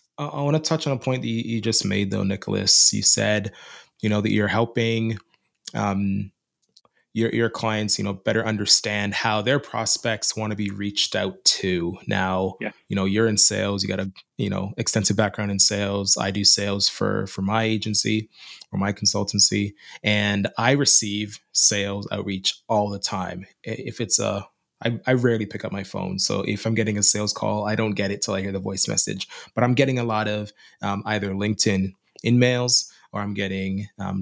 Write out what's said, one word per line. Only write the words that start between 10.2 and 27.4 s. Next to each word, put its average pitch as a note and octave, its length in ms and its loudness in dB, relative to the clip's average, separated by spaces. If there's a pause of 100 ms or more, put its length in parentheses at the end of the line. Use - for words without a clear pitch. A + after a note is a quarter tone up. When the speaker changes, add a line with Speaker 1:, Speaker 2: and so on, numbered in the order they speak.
Speaker 1:
wanna G#2+ 200 -4
be G2+ 160 -4
reached G2+ 420 -4
out G2+ 300 -4
to. F2+ 540 0 (100)
Now, F#2+ 540 0
Speaker 2:
Yeah. G#2+ 100 -6 (160)
Speaker 1:
you - 80 -4
know, G2 80 0
you're G#2 240 2
in G#2+ 100 2
sales, G2+ 460 2
you G2 60 -4
got G2 100 -2
a, G2 120 -6 (260)
you G2+ 120 -2
know, G2 280 -4
extensive G2+ 400 2
background G#2 340 0
in G2 80 0
sales. G2+ 580 2
I G2+ 140 0
do G2 140 -2
sales G2+ 420 2
for, G2+ 400 -2
for - 140 -8
my G#2+ 220 0
agency A2 640 0 (420)
or G2 80 -4
my G2 140 0
consultancy, G2+ 800 0 (280)
and G#2 460 2 (100)
I A#2 140 4
receive G#2+ 720 2 (100)
sales G2+ 640 2
outreach G2 560 -4
all G#2 200 2
the G2+ 100 -6
time. F#2 460 -6 (220)
I-, A2 40 -6
if G#2+ 280 -8
it's - 180 0
a, G2+ 300 -2 (340)
I, A#2 240 -2
I B2+ 80 4
rarely A#2 320 2
pick G#2 200 -10
up G2+ 80 -6
my G2 100 -6
phone. F#2+ 340 -6
So G2 260 0
if G2+ 220 -4
I'm A2+ 100 0
getting A2 220 0
a G2+ 60 2
sales G#2 300 4
call, G#2 340 -4